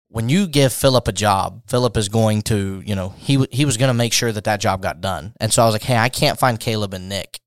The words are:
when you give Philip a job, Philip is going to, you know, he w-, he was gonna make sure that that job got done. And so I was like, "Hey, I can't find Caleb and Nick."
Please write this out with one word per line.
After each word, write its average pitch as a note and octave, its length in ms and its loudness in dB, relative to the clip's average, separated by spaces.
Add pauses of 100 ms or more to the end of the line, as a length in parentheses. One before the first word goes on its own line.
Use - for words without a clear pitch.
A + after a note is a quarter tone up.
when A2+ 220 -4
you F#3+ 160 2
give C#3 260 2
Philip C3 360 2
a A2 40 -2
job, G2 560 0
Philip B2 300 0
is G2+ 100 -2
going G#2+ 340 2
to, G2 440 -2
you G2+ 80 -4
know, F#2+ 240 -4
he - 160 0
w-, C3+ 180 2
he C3+ 140 0
was A2 100 0
gonna C3 180 2
make A#2 200 0
sure A#2 180 0
that G#2 120 -6
that G#2 160 0
job G2 220 0
got E2+ 200 -6
done. F#2 380 -6
And G#2+ 120 -2
so A#2+ 100 4
I A2+ 40 6
was A2 80 4
like, G#2+ 80 -4
"Hey, B2+ 140 0
I A2+ 120 2
can't C#3 300 0
find B2 200 2
Caleb G#2 360 -4
and F#2 140 -10
Nick." G2 380 -8